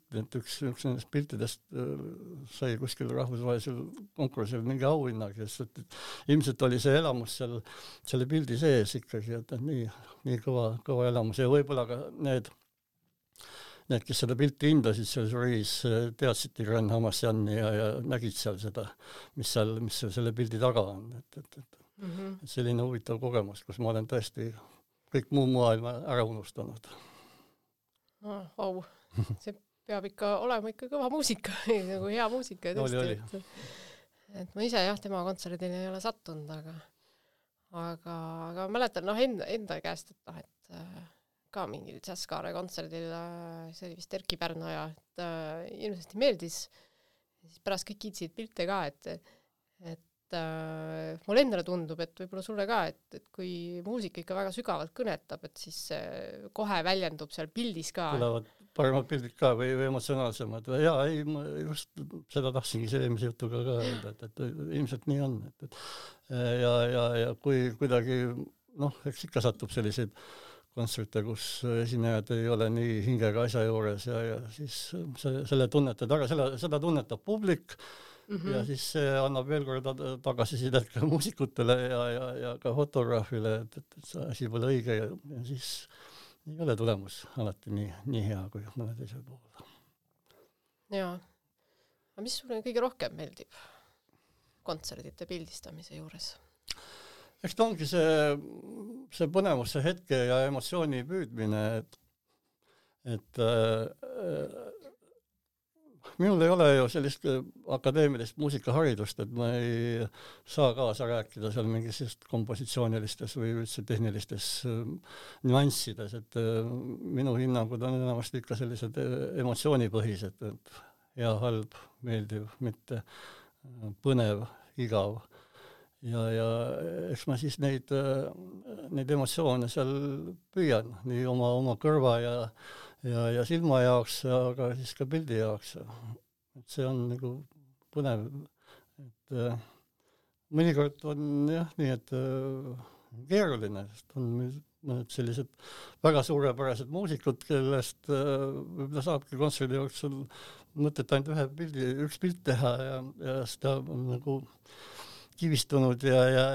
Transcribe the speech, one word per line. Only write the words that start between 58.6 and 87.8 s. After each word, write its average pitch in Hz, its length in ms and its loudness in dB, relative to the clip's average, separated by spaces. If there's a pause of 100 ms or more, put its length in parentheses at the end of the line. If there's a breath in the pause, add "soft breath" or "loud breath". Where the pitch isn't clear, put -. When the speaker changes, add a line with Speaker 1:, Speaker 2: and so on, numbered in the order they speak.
Speaker 1:
paremad 135 360 4
pildid 123 240 -4
ka 131 220 6
või, 123 180 2
või 131 140 2
emotsionaalsemad. 120 880 -2
Jaa, 147 320 4
ei, 156 160 0
ma 151 240 -4 (120)
just 151 360 -6 (300)
seda 131 280 0
tahtsingi 117 380 -2
selle 131 160 2
eelmise 117 240 0
jutuga 120 320 -4
ka 123 160 0
öelda, 113 340 -4
et, 113 120 -16
et 117 180 -10 (280)
ilmselt 135 380 -4
nii 143 140 2
on, 131 200 0
et, - 220 -14
et, - 140 -16 (800 loud breath)
ja, 120 160 4 (100)
ja, 120 220 4 (100)
ja 117 200 2
kui 127 360 2
kuidagi, 123 480 2 (560)
noh, 143 280 -2
eks - 220 -6
ikka 139 160 -2
satub 113 320 0
selliseid 107 400 0 (600 loud breath)
kontserte, 113 520 -2
kus 110 220 -6 (280)
esinejad 117 560 2
ei 117 200 2
ole 113 180 4
nii 117 320 2
hingega 113 460 4
asja 113 180 2
juures 107 400 0
ja, 120 160 -2
ja 113 140 -2 (140)
siis 131 260 -10 (140)
see, 143 540 -4
selle 131 280 4
tunnetad 135 420 4
ära, 147 160 4
selle, 135 280 2
seda 151 200 0
tunnetab 143 460 0
publik. 202 560 0 (460 loud breath)
Speaker 2:
Mhm. 190 240 -4
Speaker 1:
Ja 131 120 2
siis 131 260 -4
see 147 240 2
annab 135 360 2
veel 147 180 0
kord 131 220 -2
ad-, 135 180 -2 (120)
tagasisidet 123 760 2
ka 117 100 -4
muusikutele 139 800 4
ja, 123 280 0
ja, 123 240 -2
ja 123 240 -4
ka 123 180 0
fotograafile, 117 840 2
et, 113 180 -10
et, - 200 -16
et 151 80 -20
see 156 200 -6
asi 120 260 -4
pole 117 180 0
õige 120 300 2
ja, 107 80 0 (200)
ja 135 160 -10
siis 127 260 -8 (720 loud breath)
ei 156 160 -10
ole 151 180 2
tulemus 104 440 0 (120)
alati 107 380 -6
nii, 104 160 -2 (160)